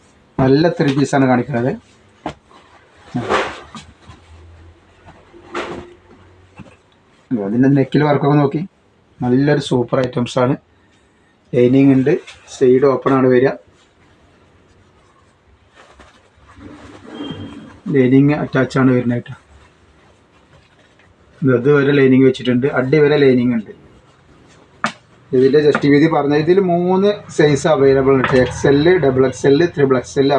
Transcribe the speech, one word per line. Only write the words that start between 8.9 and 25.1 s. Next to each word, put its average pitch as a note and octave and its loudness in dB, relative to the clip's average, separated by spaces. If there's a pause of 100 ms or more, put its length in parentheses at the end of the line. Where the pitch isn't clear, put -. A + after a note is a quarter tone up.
നല്ലൊരു C#3+ 0
സൂപ്പർ B2 -2
ഐറ്റംസാണ്. B2 -4 (1000)
ലൈനിങ് C3+ 4
ഉണ്ട്, C3+ 0 (420)
സൈഡ് C3 2
ഓപ്പൺ C3+ -2
ആണ് C3 0
വരിക, C3 2 (4000)
ലൈനിങ് C#3 2
അറ്റാച്ച് C3 -4
ആണ് C3 2
വരുന്നത് A#2+ -4
കേട്ടോ. B2+ -14 (2250)
ഇത് C3+ 0
വരെ C#3 0
ലൈനിങ് C3 4
വെച്ചിട്ടുണ്ട്, B2 -2 (120)
അടി C3 0
വരെ D3 2
ലൈനിങ് B2 2
ഉണ്ട്. G#2 -10 (1700)